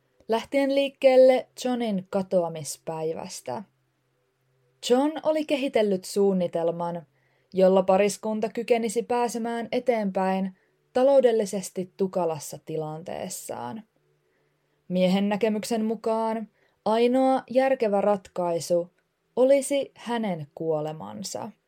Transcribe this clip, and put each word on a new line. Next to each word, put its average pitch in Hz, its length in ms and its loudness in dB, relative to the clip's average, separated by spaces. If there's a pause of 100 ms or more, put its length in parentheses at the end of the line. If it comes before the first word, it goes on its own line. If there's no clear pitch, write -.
(280)
lähtien 269 460 0
liikkeelle 262 760 6 (160)
Johnin 233 460 -2
katoamispäivästä? 170 1500 -4 (1300)
John 277 220 2 (100)
oli 311 220 0
kehitellyt 233 600 0
suunnitelman, 170 1000 -2 (460)
jolla 185 300 4
pariskunta 208 680 0
kykenisi 233 540 0
pääsemään 233 720 -4
eteenpäin 190 840 -2 (420)
taloudellisesti 226 1000 2
tukalassa 170 680 -4
tilanteessaan. 156 1160 -10 (1080)
Miehen 185 400 2
näkemyksen 214 560 -2
mukaan 220 640 -4 (360)
ainoa 247 680 2
järkevä 247 500 2
ratkaisu 175 880 0 (460)
olisi 269 580 2
hänen 208 600 -6
kuolemansa. 165 960 -6 (180)